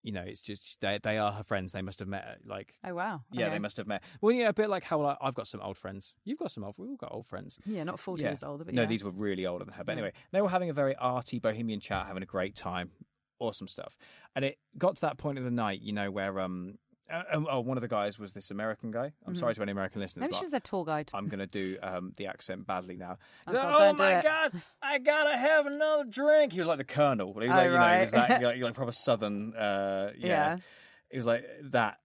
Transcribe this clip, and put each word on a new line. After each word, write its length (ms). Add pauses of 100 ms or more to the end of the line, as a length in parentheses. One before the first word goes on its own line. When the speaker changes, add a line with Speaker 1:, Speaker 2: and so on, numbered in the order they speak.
Speaker 1:
you 80
know, 100
it's 200
just, 400
they, 200
they 160
are 160
her 100
friends. 280
They 100
must 180
have 80
met, 380
like, 380
Speaker 2:
Oh, 100
wow. 380
Speaker 1:
yeah, 160
Speaker 2:
Okay. 80
Speaker 1:
they 40
must 180
have 100
met. 160 (180)
Well, 120
yeah, 160
a 40
bit 160
like 140
how, 180
like, 200
I've 140
got 120
some 140
old 160
friends. 460
You've 160
got 120
some 120
old, 140
we've 120
all 60
got 160
old 160
friends. 380
Speaker 2:
Yeah, 180
not 160
forty 240
Speaker 1:
Yeah. 60
Speaker 2:
years 140
older, 200
but 100
Speaker 1:
No, 100
Speaker 2:
yeah. 40
Speaker 1:
these 160
were 80
really 340
older 200
than 80
her. 100
But 140
Speaker 2:
Yeah. 60
Speaker 1:
anyway, 100 (180)
they 100
were 80
having 200
a 40
very 220
arty 440
bohemian 400
chat, 280
having 160
a 40
great 280
time. 360 (480)
Awesome 280
stuff. 300 (380)
And 100
it 120 (200)
got 180
to 60
that 160
point 200
of 60
the 80
night, 300
you 120
know, 160
where, 300
um, 400 (300)
uh, 220
um, 180
oh, 120
one 160
of 40
the 60
guys 320
was 140
this 180
American 400
guy. 140 (200)
I'm 80
Speaker 2:
Mm-hmm. 20
Speaker 1:
sorry 200
to 60
any 100
American 300
listeners, 200
Speaker 2:
Maybe 120
she 60
Speaker 1:
but 60
Speaker 2:
was 60
their 80
tour 240
guide. 300
Speaker 1:
I'm 160
gonna 180
do, 360
um, 340
the 100
accent 380
badly 320
now. 140 (340)
Speaker 2:
Oh, 60
Speaker 1:
He's 20
like, 100
Speaker 2:
God, 120
Speaker 1:
"Oh 40
Speaker 2:
don't 180
do 60
Speaker 1:
my 160
Speaker 2:
it. 40
Speaker 1:
God, 380 (200)
I 160
gotta 400
have 300
another 380
drink." 460
He 80
was 80
like 120
the 40
Colonel. 500
He 140
was 40
Speaker 2:
Oh, 20
Speaker 1:
like, 180
you 60
know, 160
he 80
was 120
Speaker 2:
right. 140
<laughs> 0
Speaker 1:
that, 140
like, 200
like, 120
proper 180
Southern, 640
uh, 640
yeah. 100
Speaker 2:
Yeah. 300 (540)
Speaker 1:
He 60
was 100
like 180 (160)
that 440